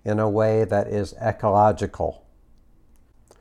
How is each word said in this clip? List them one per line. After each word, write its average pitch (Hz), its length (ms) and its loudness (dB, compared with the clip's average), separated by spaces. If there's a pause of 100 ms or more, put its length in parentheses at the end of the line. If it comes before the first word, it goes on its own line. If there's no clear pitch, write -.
in 104 120 -2
a 110 100 0
way 110 360 2
that 101 220 0
is 101 340 -6
ecological. 104 1000 0 (1200)